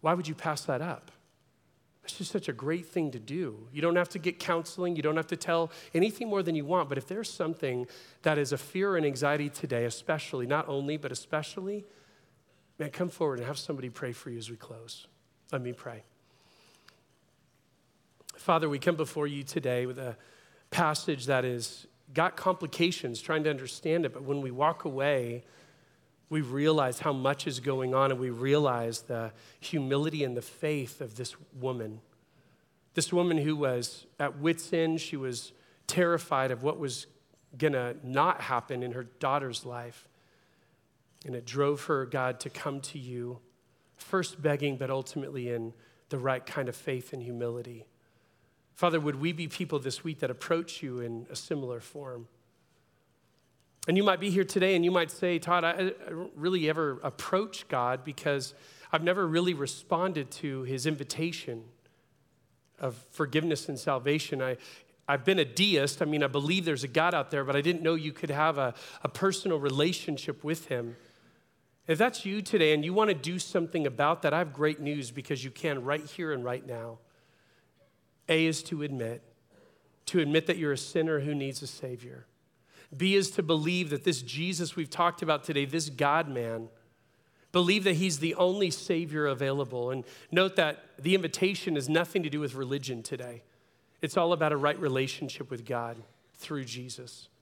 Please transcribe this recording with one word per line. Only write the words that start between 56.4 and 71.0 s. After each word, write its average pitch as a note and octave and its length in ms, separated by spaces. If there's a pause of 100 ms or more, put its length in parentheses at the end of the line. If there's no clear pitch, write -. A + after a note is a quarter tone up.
ever D3+ 340
approach - 640
God B2+ 360
because C#3 500 (380)
I've D#3+ 120
never F3+ 240
really F3 260
responded D#3 800
to C3+ 320
his B2+ 220
invitation C#3+ 800 (1160)
of B2+ 160 (160)
forgiveness D#3 580
and C#3 100
salvation. C#3 640
I, C3 160 (500)
I've C#3 160
been F#3 160
a D3+ 60
deist. C#3+ 560
I E3 40
mean, D3+ 180
I C#3+ 40
believe D3 380
there's C#3+ 180
a C#3 60
God D#3+ 240
out D3 180
there, C#3+ 120
but C3+ 120
I C#3+ 60
didn't E3 220
know D#3+ 100
you D3+ 180
could C#3+ 200
have D3+ 260
a, B2+ 160 (300)
a D3 60
personal F#3+ 500
relationship C#3+ 840
with D#3+ 240
him." A#2+ 300 (880)